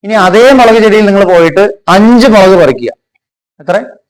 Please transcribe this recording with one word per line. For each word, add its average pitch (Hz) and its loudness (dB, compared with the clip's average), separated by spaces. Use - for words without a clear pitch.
ഇനി 208 -8
അതേ 208 2
മുളക് 233 2
ചെടിയിൽ 214 0
നിങ്ങൾ 202 0
പോയിട്ട് 175 -2
അഞ്ച് 220 2
മുളക് 196 2
പറിക്കുക. 120 -4
എത്ര? 180 -6